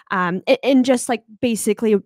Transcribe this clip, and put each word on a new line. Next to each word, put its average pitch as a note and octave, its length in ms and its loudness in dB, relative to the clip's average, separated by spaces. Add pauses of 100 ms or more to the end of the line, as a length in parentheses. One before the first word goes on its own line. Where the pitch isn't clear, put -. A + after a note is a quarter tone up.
(100)
um, F3+ 380 -4
a-, B3+ 160 0
and B3+ 200 4
just, B3 240 -2
like, A#3 160 -6 (180)
basically A3 640 0